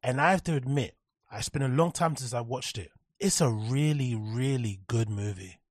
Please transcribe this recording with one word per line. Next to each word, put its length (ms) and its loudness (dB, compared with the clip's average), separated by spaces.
And 200 0
I 100 6
have 120 2
to 120 0
admit, 400 0
it's 200 -8
been 120 -4
a 60 0
long 240 2
time 240 0
since 180 -8
I 60 -2
watched 380 -6
it. 140 -10
It's 220 2
a 80 6
really, 680 2
really 720 -2
good 220 0
movie. 500 -6